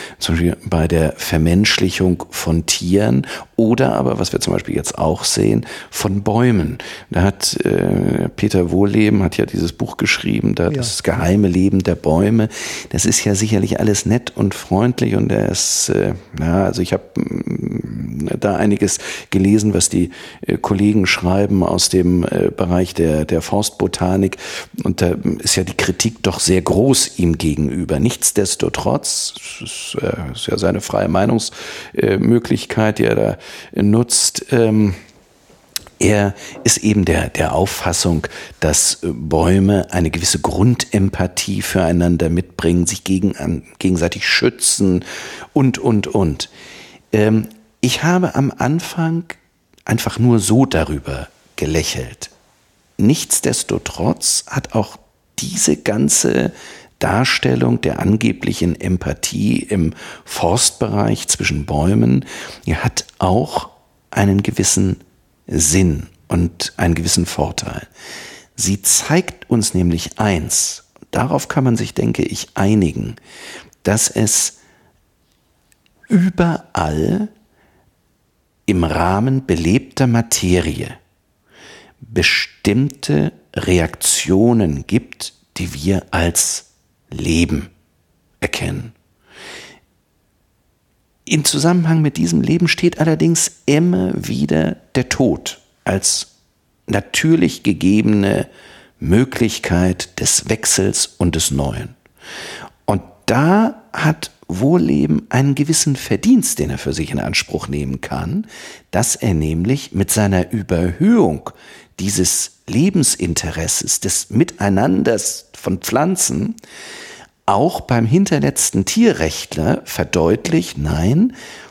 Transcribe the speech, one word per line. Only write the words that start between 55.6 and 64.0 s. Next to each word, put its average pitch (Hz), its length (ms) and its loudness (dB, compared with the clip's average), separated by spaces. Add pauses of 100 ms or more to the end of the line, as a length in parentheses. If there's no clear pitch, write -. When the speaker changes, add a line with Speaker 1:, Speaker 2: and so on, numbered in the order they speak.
Speaker 1:
ganze - 760 0 (460)
Darstellung 123 840 0
der - 200 -2
angeblichen 101 800 0
Empathie - 800 -2
im 90 360 -2 (300)
Forstbereich 107 1040 -2
zwischen - 380 -2
Bäumen, 110 580 2 (420)
die 87 100 0
hat - 300 -4 (120)
auch 92 520 0 (400)